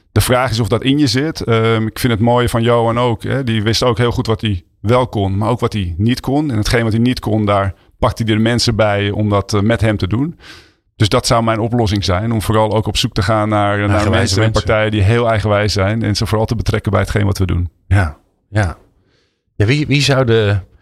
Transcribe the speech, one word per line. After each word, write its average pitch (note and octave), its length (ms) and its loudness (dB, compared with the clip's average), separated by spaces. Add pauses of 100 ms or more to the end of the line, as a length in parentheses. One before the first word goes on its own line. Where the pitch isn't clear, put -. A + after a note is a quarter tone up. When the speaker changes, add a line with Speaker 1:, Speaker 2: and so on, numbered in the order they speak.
(120)
Speaker 1:
De - 80 2
vraag B2+ 300 2
is A2 100 -2
of G#2+ 80 0
dat A2+ 140 -2
in C#3 160 0
je D3 80 2
zit. C#3+ 340 -2
Ehm, A2+ 460 0
ik G#2+ 120 -8
vind B2 140 0
het G#2 100 0
mooie A#2+ 260 2
van A#2 140 -2
Johan A#2 360 2
ook, B2 240 0
hè. C3 220 -4
Die A2 180 -2
wist A2 200 0
ook B2 160 0
heel A#2+ 140 0
goed A#2+ 140 -4
wat A2 140 -2
hij G#2 240 -4 (160)
wel B2 280 2
kon, G2 300 -2
maar G#2+ 100 -2
ook A#2+ 120 -2
wat A#2 120 -2
hij F#2 240 -4
niet A2+ 240 0
kon. D3 300 -2
En A2+ 60 -2
hetgeen A2 260 0
wat A2+ 100 -2
hij A2+ 100 0
niet B2 180 0
kon, G#2+ 260 -2
daar G2 280 0 (280)
pakt B2 160 0
hij A2+ 160 -2
er G#2 60 2
mensen A#2 360 0
bij G2+ 340 2
om G#2 180 -2
dat, G2+ 260 0
eh, G#2 60 2
met A2 200 0
hem A2 160 0
te F#2+ 100 -2
doen. B2+ 320 -2 (580)
Dus G#2+ 120 2
dat B2 180 0
zou A#2 160 2
mijn A2+ 180 0
oplossing A2 440 0
zijn. G2+ 280 -2
Om G#2+ 100 0
vooral A2 300 2
ook G#2+ 140 0
op G#2+ 100 -4
zoek - 160 -2
te G#2+ 100 -2
gaan G#2+ 260 0
naar, G#2 240 2
eh, G2+ 60 -2
naar G#2 100 0
Speaker 2:
Eigenwijze G#2 300 2
Speaker 1:
mensen F#2+ 180 0
en A2 60 2
Speaker 2:
mensen. A2 220 0
Speaker 1:
partijen A2 260 0
die G#2+ 120 0
heel A#2 260 2
eigenwijs G#2 440 0
zijn. G2+ 300 -2
En G2+ 140 0
ze A2 100 -2
vooral A2 200 0
te - 100 -2
betrekken G#2 340 -2
bij G2 100 0
hetgeen G2+ 260 -2
wat F#2+ 120 -2
we F#2+ 80 0
doen. F2 240 -2 (160)
Speaker 2:
Ja, F#2 300 0 (340)
ja. G2 260 -2 (800)
Ja, G2+ 100 2
wie, C#3+ 200 0
wie C#3 160 2
zou C3 220 2
de, G#2+ 340 2 (240)